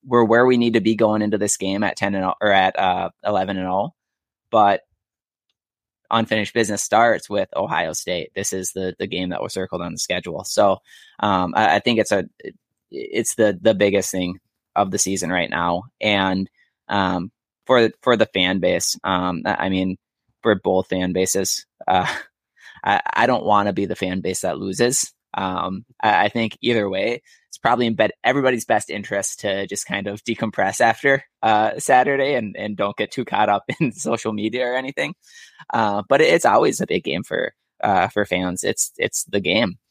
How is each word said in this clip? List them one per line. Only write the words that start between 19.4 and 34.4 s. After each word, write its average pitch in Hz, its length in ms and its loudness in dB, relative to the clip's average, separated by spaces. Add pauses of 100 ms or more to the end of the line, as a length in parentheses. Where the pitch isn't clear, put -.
I, - 200 -2
I 95 40 -2
mean, 92 300 -2 (420)
for 113 120 4
both 92 360 0
fan 92 220 -2
bases, 92 540 0 (220)
uh, 90 180 2 (420)
<laughs> - 360 -20
I, 98 180 2 (100)
I 117 140 2
don't 127 180 0
wanna 104 300 2
be 101 140 -2
the - 80 -4
fan 92 260 -4
base 92 200 -4
that 87 180 -4
loses. 98 520 -2 (220)
Um, 95 520 -4 (140)
I, 104 260 2
I 104 40 0
think 113 320 -4
either 113 260 0
way, 101 360 -4 (260)
it's - 80 -20
probably 120 300 2
in 113 80 -2
bed-, 107 160 2 (120)
everybody's 127 420 2
best 104 260 0
interest 101 480 -6
to 98 260 -2
just - 220 -8
kind 101 180 -4
of 101 180 -8
decompress 104 580 -2
after, 131 420 2 (180)
uh, 110 380 2
Saturday 139 560 2
and, 107 200 -4
and 101 220 -8
don't 101 180 -2
get 104 160 -4
too 123 140 -6
caught 104 240 0
up 101 140 2 (100)
<laughs> - 60 -8
in 127 120 0
social - 420 -4
media 110 340 -2